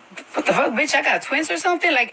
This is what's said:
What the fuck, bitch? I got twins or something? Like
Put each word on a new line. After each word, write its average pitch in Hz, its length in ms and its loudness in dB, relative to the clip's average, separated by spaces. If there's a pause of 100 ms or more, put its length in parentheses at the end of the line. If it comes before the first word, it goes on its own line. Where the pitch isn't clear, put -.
(340)
What - 120 -4
the - 60 4
fuck, 247 200 2
bitch? 269 220 0
I 277 80 2
got 285 200 0
twins 302 280 -2
or 349 60 -2
something? 349 360 0
Like 247 200 0